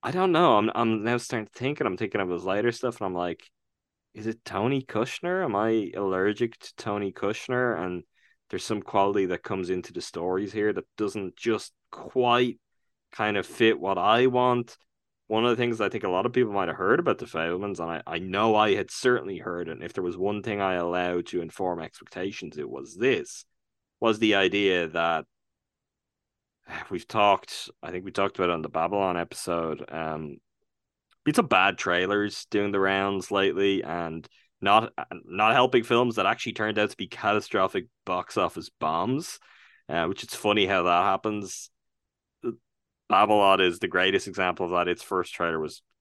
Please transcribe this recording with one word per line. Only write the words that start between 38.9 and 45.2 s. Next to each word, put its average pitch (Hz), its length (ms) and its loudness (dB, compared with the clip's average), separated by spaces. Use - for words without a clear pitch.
uh, 90 180 0
which 95 160 -4
it's - 120 -12
funny 104 320 2
how 95 160 2
that 87 200 4
happens. 101 680 -4
Babylon 101 520 6
is 90 180 4
the 95 100 -4
greatest 92 380 2
example 92 400 -2
of 87 60 -4
that. 87 160 2
Its 87 140 -2
first 92 300 -4